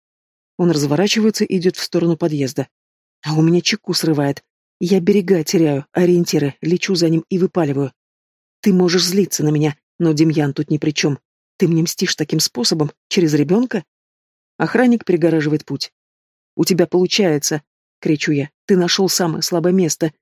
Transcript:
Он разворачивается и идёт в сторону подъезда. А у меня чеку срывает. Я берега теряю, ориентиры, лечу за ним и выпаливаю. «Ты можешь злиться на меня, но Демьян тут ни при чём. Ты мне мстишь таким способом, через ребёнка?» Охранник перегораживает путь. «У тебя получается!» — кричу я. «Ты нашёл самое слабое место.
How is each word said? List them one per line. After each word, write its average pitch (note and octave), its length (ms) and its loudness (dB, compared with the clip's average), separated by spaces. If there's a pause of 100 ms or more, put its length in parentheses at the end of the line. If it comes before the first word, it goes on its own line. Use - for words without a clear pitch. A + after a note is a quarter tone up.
(580)
Он F3 120 2
разворачивается F3 760 0
и F#3+ 120 -2
идёт F3 200 -2
в - 60 -10
сторону E3+ 320 0
подъезда. C#3+ 520 -4 (560)
А D3+ 100 -4
у D#3 80 2
меня E3 200 2
чеку - 320 -4
срывает. D3 500 -2 (360)
Я F#3+ 200 2
берега F#3 440 2
теряю, D3+ 500 0
ориентиры, E3+ 680 0
лечу F3 320 -2
за E3+ 160 0
ним D#3+ 200 0
и F#3+ 100 -2
выпаливаю. C#3+ 520 -2 (720)
«Ты G#3 100 2
можешь F3+ 340 2
злиться F3+ 380 -2
на D3+ 60 2
меня, D3+ 260 0 (220)
но E3 160 0
Демьян D3+ 400 0
тут D3+ 160 -6
ни D#3 80 0
при D3+ 140 -2
чём. D3 260 -2 (400)
Ты F#3 100 2
мне E3 160 2
мстишь - 320 -4
таким D#3+ 240 -4
способом, D#3 520 -2 (160)
через E3 260 0
ребёнка?» F3+ 520 0 (720)
Охранник A#3+ 480 2
перегораживает D#3 600 0
путь. - 280 -10 (600)
«У - 100 0
тебя F3+ 220 2
получается!» — E3+ 760 0 (400)
кричу D#3 300 0
я. C#3+ 180 -2 (160)
«Ты G3+ 100 2
нашёл F3+ 320 2
самое E3 340 -2
слабое F3 300 -2
место. E3+ 400 0 (100)